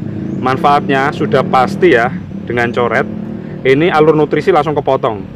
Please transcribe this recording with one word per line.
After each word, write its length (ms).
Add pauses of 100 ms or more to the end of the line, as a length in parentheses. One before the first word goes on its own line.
(400)
manfaatnya 720
sudah 320
pasti 480
ya, 160 (400)
dengan 240
coret 320 (640)
ini 240
alur 240
nutrisi 400
langsung 240
kepotong. 560